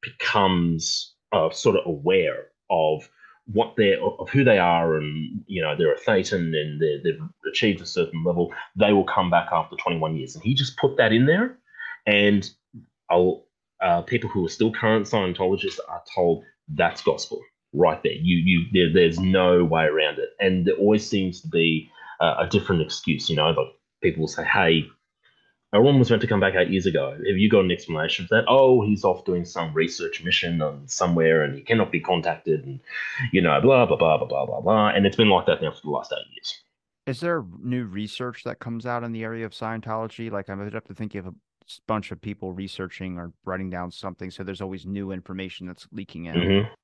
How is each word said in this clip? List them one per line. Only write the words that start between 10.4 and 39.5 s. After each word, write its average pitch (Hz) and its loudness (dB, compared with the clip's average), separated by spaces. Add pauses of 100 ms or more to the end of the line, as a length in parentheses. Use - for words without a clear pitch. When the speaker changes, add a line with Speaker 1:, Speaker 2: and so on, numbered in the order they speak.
Speaker 1:
he 120 2
just 135 -4
put - 0
that 110 4
in 117 6
there, 202 2 (480)
and 101 2 (580)
I'll, 90 2 (340)
uh, 87 2
people 113 -4
who 95 -2
are 80 -4
still 110 0
current 110 2
Scientologists 95 -2 (100)
are 87 -12 (120)
told 87 0 (260)
that's 82 -2
gospel - -2 (360)
right 80 2
there. 78 0
You, 87 0
you, 87 2
there, 90 4
there's 85 4
no 92 4
way 80 2
around 76 0
it. - -4 (100)
And 92 2
there 92 2
always 104 2
seems 95 -2
to 80 -12
be, 82 0 (300)
uh, 85 2
a - 0
different 90 0
excuse, - -4
you 80 -2
know, 76 2
like 69 0 (360)
people 78 0
will 78 -2
say, - -8
"Hey, 82 2 (880)
Aaron 135 6
was 123 6
meant 113 4
to 110 -2
come 107 2
back 95 4
eight 92 2
years 92 0
ago. 71 0
Have 87 -2
you 104 4
got 101 6
an 90 2
explanation 85 -4
for 107 2
that?" 113 4
"Oh, 127 6
he's 104 0
off 92 0
doing 90 -2
some 82 -6
research 82 -4
mission 85 -2
on 71 -8
somewhere 80 2
and 69 -4
he 69 -16
cannot 110 0
be 87 -2
contacted 80 -2
and, 67 -12 (540)
you 95 4
know, 76 4
blah, 127 6
blah, - 2
blah, 78 4
blah, - -4
blah, 69 -4
blah, - -8
blah." 104 2
And 98 2
it's 98 2
been 107 4
like 90 4
that 78 0
now 78 -4
for - -18
the 78 -10
last 65 -6
eight - -14
years. - -14 (460)
Speaker 2:
Is 127 -8
there 165 -4 (160)
new 123 -4
research 107 -10
that - -10
comes 117 -10
out 120 -4
in 117 -8
the 113 -8
area 113 -8
of 104 -10